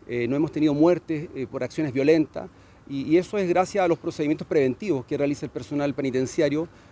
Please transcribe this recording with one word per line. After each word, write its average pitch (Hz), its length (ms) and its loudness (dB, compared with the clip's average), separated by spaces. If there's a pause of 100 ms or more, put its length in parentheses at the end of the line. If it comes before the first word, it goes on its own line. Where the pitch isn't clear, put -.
eh, 120 200 -2
no 127 80 0
hemos 156 160 0
tenido 151 240 2
muertes, 160 580 2
eh, 131 160 -6
por 131 140 -6
acciones 143 280 -4
violentas, 147 560 2 (400)
y, 139 240 -6
y 165 60 8
eso 185 220 0
es 185 100 0
gracias 185 340 2
a 180 40 4
los 165 100 2
procedimientos 156 480 -4
preventivos 139 600 0
que 147 120 -4
realiza 143 300 -2
el - 40 -16
personal 143 440 -4
penitenciario, 139 720 0 (240)